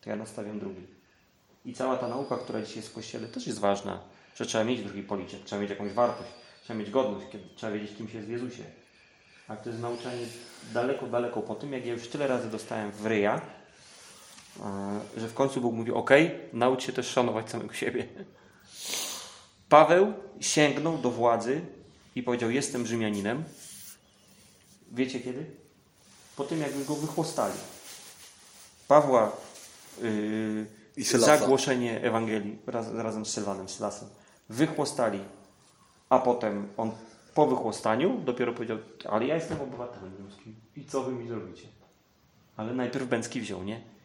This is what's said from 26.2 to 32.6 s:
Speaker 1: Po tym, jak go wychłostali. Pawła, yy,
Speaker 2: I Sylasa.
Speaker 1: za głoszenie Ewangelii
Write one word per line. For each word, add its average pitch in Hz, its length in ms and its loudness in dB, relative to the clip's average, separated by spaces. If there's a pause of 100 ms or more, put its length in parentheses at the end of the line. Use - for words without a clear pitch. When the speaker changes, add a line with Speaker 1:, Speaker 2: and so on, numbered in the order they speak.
Speaker 1:
Po 139 80 -2
tym, 160 160 -4
jak 139 240 -4
go 143 100 -2
wychłostali. 147 600 0 (1300)
Pawła, 131 440 8 (680)
yy, 107 640 -2 (300)
Speaker 2:
I 131 80 -4
Sylasa. 127 340 8
Speaker 1:
za - 80 4
głoszenie 127 560 4
Ewangelii 110 640 0